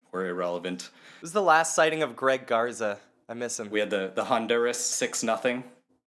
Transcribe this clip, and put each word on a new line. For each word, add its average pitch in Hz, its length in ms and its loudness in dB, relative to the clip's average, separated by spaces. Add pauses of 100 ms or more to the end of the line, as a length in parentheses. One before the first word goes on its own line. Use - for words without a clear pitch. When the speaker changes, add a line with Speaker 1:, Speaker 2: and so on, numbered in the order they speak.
(140)
Speaker 1:
were 92 160 -4
irrelevant. 90 640 -4 (260)
Speaker 2:
It - 60 -20
was 165 100 -12
the 208 80 2
last 165 340 4
sighting 160 280 4
of 120 120 -4
Greg 131 320 2
Garza. 113 520 0 (280)
I 117 60 -10
miss 120 260 -6
him. 107 100 -8
Speaker 1:
We 107 120 2
had 101 80 0
the, 95 260 -2
the 107 80 0
Honduras 117 560 0
six - 440 -4
nothing. 123 420 -2 (440)